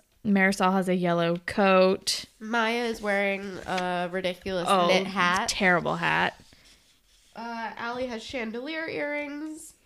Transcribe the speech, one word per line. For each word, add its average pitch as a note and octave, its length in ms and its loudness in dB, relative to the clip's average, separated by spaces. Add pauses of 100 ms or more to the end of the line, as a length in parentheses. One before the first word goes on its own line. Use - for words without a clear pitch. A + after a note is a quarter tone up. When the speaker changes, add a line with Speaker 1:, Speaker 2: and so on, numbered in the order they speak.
(260)
Speaker 1:
Marisol G3 460 4
has F#3+ 160 2
a F#3 80 2
yellow E3+ 500 2
coat. F#3+ 800 4 (140)
Speaker 2:
Maya A3+ 460 -2
is A3+ 160 -6
wearing G3 560 -2 (100)
a F3+ 440 -2
ridiculous F3+ 580 -4
Speaker 1:
Oh, F#3 180 4
Speaker 2:
knit F#3 200 4
hat. F#3 420 0
Speaker 1:
terrible E3+ 480 2
hat. E3 380 0 (1000)
Speaker 2:
Uh, A3+ 420 -8
Allie B3 300 -6
has A3+ 160 -8
chandelier C4+ 640 -6
earrings. D4 880 -6 (120)